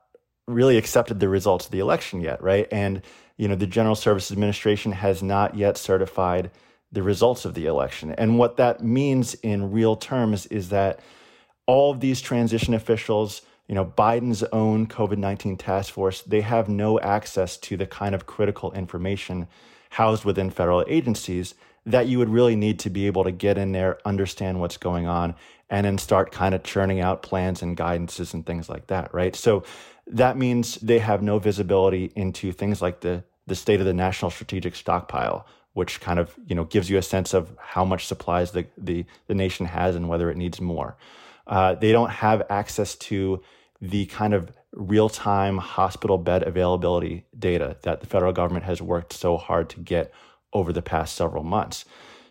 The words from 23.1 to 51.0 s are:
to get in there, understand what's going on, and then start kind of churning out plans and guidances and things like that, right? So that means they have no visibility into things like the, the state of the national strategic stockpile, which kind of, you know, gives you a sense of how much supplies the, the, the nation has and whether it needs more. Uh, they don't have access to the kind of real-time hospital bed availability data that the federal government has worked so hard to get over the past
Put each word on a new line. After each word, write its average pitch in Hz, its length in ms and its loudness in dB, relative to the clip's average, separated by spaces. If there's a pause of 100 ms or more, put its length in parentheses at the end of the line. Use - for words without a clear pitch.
to 92 60 0
get 98 280 0
in 98 140 -2
there, 92 320 0
understand 98 560 -2
what's 87 160 -4
going 87 300 -4
on, 85 280 -2 (360)
and 101 140 0
then 98 140 2
start 95 340 2
kind 95 220 0
of 90 80 -4
churning 95 380 0
out 92 220 0
plans 92 400 -2
and 87 160 -4
guidances 85 560 -4
and 82 100 -6
things 85 240 -8
like 76 200 -12
that, 95 260 -4
right? 90 200 0
So 104 280 2 (440)
that 127 300 2
means 123 400 0
they 117 220 4
have 104 240 2
no 104 160 2
visibility 95 760 2
into 95 380 -4
things 101 300 -2
like 87 180 -2
the, 90 240 -4 (220)
the - 80 -4
state 104 260 4
of 95 60 2
the 92 80 2
national 92 360 0
strategic 87 440 -8
stockpile, 67 720 -4 (260)
which - 280 -4
kind 87 180 -2
of, 85 160 -2 (120)
you 101 80 -4
know, 82 100 -2
gives 92 260 0
you 98 80 4
a 92 40 2
sense 92 300 -2
of 90 260 0
how - 260 -2
much 92 220 -2
supplies 87 460 -2
the, 87 140 -4 (100)
the, 87 300 -6 (200)
the 110 80 -4
nation 95 300 -2
has 87 320 -2
and 85 120 -4
whether 85 220 0
it 78 60 -6
needs 87 240 -6
more. 80 360 -6 (500)
Uh, 92 280 4
they 110 180 4
don't 117 180 6
have 107 400 2
access 101 460 -2
to 95 440 -2 (400)
the 98 260 -2
kind 104 280 0
of 90 180 -2 (200)
real-time 101 840 2
hospital 95 640 0
bed 87 240 2
availability 87 800 0 (140)
data 87 460 -2
that 85 160 -4
the - 60 -16
federal 92 280 2
government 87 320 -2
has 87 160 -4
worked 87 320 -4
so 87 240 0
hard 82 320 -2
to - 100 -16
get 85 320 -2 (420)
over 87 180 0
the 85 100 -2
past 80 320 -4